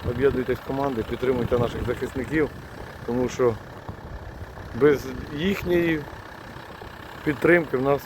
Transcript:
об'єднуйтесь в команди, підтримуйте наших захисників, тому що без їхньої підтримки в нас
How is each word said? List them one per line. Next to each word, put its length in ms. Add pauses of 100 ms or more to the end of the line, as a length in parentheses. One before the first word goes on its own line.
об'єднуйтесь 480
в 100
команди, 420
підтримуйте 500
наших 280
захисників, 600 (560)
тому 240
що 240 (1300)
без 260 (320)
їхньої 640 (1200)
підтримки 540
в 40
нас 240